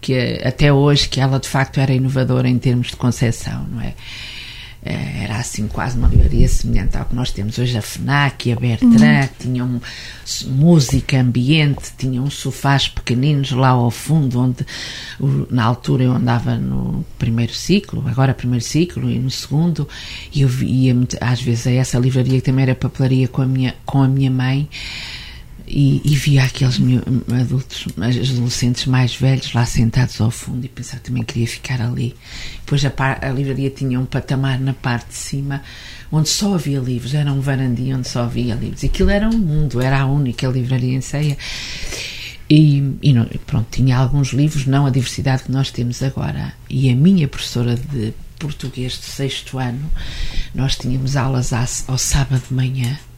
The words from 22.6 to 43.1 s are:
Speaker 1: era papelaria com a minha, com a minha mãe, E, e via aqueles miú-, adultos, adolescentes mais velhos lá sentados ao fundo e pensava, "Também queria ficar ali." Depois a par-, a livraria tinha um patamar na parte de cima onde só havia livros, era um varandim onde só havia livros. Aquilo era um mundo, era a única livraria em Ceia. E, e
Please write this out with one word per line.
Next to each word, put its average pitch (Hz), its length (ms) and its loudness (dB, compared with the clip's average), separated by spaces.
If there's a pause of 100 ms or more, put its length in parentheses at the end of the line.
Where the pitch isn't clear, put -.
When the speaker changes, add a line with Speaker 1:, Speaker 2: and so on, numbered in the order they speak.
Speaker 1:
era 131 120 4
papelaria 131 540 0
com 131 140 -2
a 131 40 2
minha, 131 280 0 (100)
com 143 180 0
a 131 60 4
minha 135 220 2
mãe, 131 380 0 (1000)
E, 139 320 4
e 147 140 4
via 139 280 4
aqueles 127 340 0
miú-, 127 240 4 (360)
adultos, 127 480 -2 (120)
adolescentes 123 880 0
mais 127 280 2
velhos 131 380 0
lá 120 140 2
sentados 117 540 2
ao 110 100 2
fundo - 340 -8
e 135 40 -10
pensava, 127 340 -12
"Também 123 200 -4
queria 117 240 -4
ficar 123 360 -6
ali." 120 340 -4 (440)
Depois 143 260 0
a 131 40 2
par-, 135 320 -2
a 131 60 -4
livraria 135 400 -2
tinha 127 320 -2
um 131 60 -2
patamar 135 520 -2
na 135 140 -2
parte 120 360 -4
de - 80 -16
cima 139 460 -6 (480)
onde 156 200 2
só 202 240 0
havia 143 240 -2
livros, 123 360 -4
era 147 160 0
um 139 100 0
varandim 131 520 0
onde 127 160 -4
só 123 140 -2
havia 120 320 -2
livros. 101 280 -6
Aquilo - 280 2
era 202 180 2
um 226 100 2
mundo, 151 420 0
era 135 200 2
a 135 60 2
única 135 400 0
livraria 127 480 0
em 131 80 -2
Ceia. 143 340 -2 (1120)
E, 143 540 6
e 147 100 6